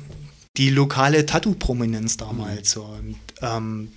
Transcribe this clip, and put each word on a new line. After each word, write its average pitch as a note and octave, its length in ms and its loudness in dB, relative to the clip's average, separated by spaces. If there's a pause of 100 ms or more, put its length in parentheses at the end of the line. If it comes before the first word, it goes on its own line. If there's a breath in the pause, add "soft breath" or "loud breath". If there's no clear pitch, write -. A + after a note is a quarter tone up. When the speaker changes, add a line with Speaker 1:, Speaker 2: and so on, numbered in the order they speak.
(580)
Speaker 1:
die C3+ 140 6
lokale C#3+ 540 4
Tattoo-Prominenz A#2+ 920 0
damals. G#2+ 580 -4
Speaker 2:
Mhm. G#2+ 60 -10
Speaker 1:
So. - 20 -10
Und, G#2+ 340 -10 (240)
ähm, A2 560 -4